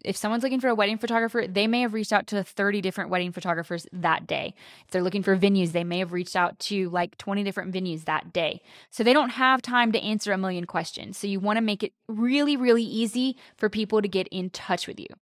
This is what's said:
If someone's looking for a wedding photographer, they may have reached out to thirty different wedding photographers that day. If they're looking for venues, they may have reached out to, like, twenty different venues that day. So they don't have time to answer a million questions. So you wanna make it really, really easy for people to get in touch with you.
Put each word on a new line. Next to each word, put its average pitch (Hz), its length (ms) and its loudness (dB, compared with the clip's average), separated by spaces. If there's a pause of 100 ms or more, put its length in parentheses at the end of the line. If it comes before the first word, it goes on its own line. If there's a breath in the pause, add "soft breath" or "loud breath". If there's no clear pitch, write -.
If 196 120 -2
someone's 226 280 -2
looking 254 160 0
for 262 80 2
a 233 80 4
wedding 208 200 2
photographer, 226 500 0
they 202 200 2
may 233 140 2
have 240 120 0
reached 220 200 -4
out 196 160 2
to 202 160 -2
thirty 202 360 -2
different 185 300 -4
wedding 180 220 -2
photographers 170 600 -4
that 165 360 0
day. 143 260 -4 (300 loud breath)
If - 80 -14
they're 180 100 2
looking 185 220 0
for 196 120 4
venues, 185 360 4
they 170 100 0
may 175 160 -4
have 180 140 -4
reached 180 240 -4
out 175 240 0
to, 190 280 -2
like, 175 300 -2
twenty 202 240 -2
different 190 320 -4
venues 175 300 -4
that 156 280 -4
day. 165 300 -2 (280 loud breath)
So - 120 -4
they 233 100 6
don't 285 180 4
have 262 300 4
time 240 320 2
to 226 80 0
answer 208 320 -2
a 190 60 0
million 180 280 -4
questions. - 520 -8
So 208 80 -6
you 196 140 -2
wanna 208 200 0
make 214 220 0
it - 100 -4 (160)
really, 269 480 2
really 240 280 6
easy 240 520 0 (200 loud breath)
for 214 120 0
people 214 320 0
to 202 80 0
get 185 200 -2
in 185 220 -6
touch - 360 -4
with - 140 -12
you. - 80 -14 (300)